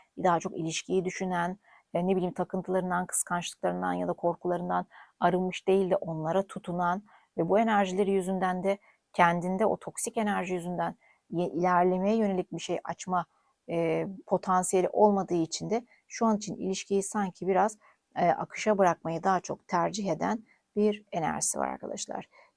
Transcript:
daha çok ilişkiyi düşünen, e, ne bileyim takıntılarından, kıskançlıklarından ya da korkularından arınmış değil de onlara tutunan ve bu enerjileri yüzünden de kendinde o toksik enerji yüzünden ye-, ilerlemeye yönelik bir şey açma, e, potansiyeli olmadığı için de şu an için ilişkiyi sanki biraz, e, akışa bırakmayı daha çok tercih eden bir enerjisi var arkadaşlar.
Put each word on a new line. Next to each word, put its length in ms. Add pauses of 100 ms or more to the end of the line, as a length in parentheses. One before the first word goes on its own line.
(240)
daha 160
çok 180
ilişkiyi 480
düşünen, 520 (360)
e, 140
ne 80
bileyim 180
takıntılarından, 720
kıskançlıklarından 880
ya 140
da 60
korkularından 720 (340)
arınmış 480
değil 220
de 60
onlara 520
tutunan 560 (340)
ve 120
bu 100
enerjileri 520
yüzünden 520
de 140 (360)
kendinde 520
o 120
toksik 400
enerji 360
yüzünden 420 (340)
ye-, 200
ilerlemeye 680
yönelik 360
bir 60
şey 240
açma, 420 (440)
e, 380 (200)
potansiyeli 600
olmadığı 440
için 360
de 160 (220)
şu 180
an 120
için 180
ilişkiyi 480
sanki 440
biraz, 300 (380)
e, 140
akışa 480
bırakmayı 460
daha 160
çok 280
tercih 440
eden 340 (300)
bir 360
enerjisi 480
var 80
arkadaşlar. 640 (280)